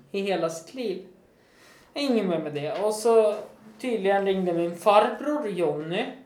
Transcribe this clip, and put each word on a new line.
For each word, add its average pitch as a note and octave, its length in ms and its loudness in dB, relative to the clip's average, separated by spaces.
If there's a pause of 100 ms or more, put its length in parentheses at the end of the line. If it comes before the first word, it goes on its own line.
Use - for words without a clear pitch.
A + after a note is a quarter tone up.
(120)
i G3+ 100 -2
hela F3 280 0
sitt - 240 -12
liv. A#3+ 340 -6 (840)
Ingen A#3+ 360 0
mer D#3+ 100 0
med D3+ 140 -6
det. C#3+ 300 -6
Och G#3+ 100 0
så A3 420 4 (440)
tydligen G3 460 0
ringde F#3 280 0
min E3+ 240 -2
farbror A#3 720 2
Jonny E3+ 580 -2 (200)